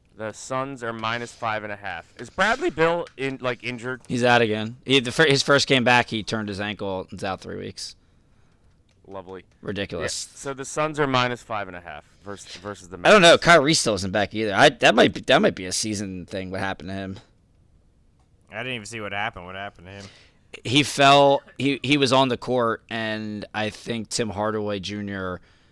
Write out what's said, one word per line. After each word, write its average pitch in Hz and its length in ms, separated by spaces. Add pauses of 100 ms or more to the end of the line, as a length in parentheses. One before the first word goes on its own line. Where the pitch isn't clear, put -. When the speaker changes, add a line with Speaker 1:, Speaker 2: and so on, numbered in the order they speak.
(160)
Speaker 1:
The 107 160
Suns 131 500
are 117 120
minus 113 380
five 107 300
and 104 100
a 101 40
half. 92 420
Is 120 120
Bradley 240 400
Beal 165 360 (120)
in, 135 240
like, 123 200
injured? 120 460
Speaker 2:
He's 123 160
out 120 160
again. 110 360 (100)
He, 135 140
the 120 120
fir-, 160 160
his 139 140
first 143 260
game 131 160
back, 123 240
he 113 140
turned 107 260
his 98 120
ankle 98 500
and 92 100
is 104 40
out 92 180
three 92 160
weeks. - 380 (1080)
Speaker 1:
Lovely. 92 380 (160)
Speaker 2:
Ridiculous. 95 720
Speaker 1:
Yeah, - 60
so 139 160
the 131 100
Suns 151 340
are 147 80
minus 123 360
five 104 260
and 90 80
a 87 60
half 76 220 (200)
versus, 98 320
versus 98 320
the 90 160
Speaker 2:
I 160 60
don't 208 120
know. 165 140
Speaker 1:
Mavs. - 60
Speaker 2:
Kyrie 160 320
still 113 200
isn't 95 160
back 101 240
either. 107 200
I, 123 160
that 175 240
might 220 180
be, - 80
that 139 220
might 190 120
be 92 120
a 92 60
season 98 540
thing, 95 240
what 95 100
happened 95 280
to 95 60
him. 98 260 (1300)
Speaker 3:
I 104 120
didn't 127 120
even 107 120
see 113 160
what 101 100
happened. 101 320
What 92 100
happened 98 340
to 95 40
him? 101 120 (600)
Speaker 2:
He 139 180
fell. 139 600 (160)
He, 135 240
he 143 160
was 131 140
on 131 180
the 117 80
court, 117 500
and 110 640
I 107 180
think 113 380
Tim 113 220
Hardaway 104 500
Junior, 98 600 (320)